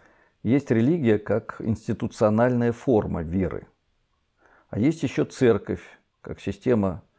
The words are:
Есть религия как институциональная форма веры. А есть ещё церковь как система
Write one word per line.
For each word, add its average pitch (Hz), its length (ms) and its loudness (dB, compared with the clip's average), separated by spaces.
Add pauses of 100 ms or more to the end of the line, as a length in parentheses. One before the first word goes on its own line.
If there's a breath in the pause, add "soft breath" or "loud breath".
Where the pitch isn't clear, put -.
(420 soft breath)
Есть 135 280 0
религия 117 480 2
как - 420 -4
институциональная 117 1120 0
форма 104 500 0
веры. 82 440 -4 (1040 soft breath)
А - 100 -6
есть 147 240 0
ещё 143 220 -2
церковь 107 580 0 (380)
как - 200 -12
система 98 640 -2 (160)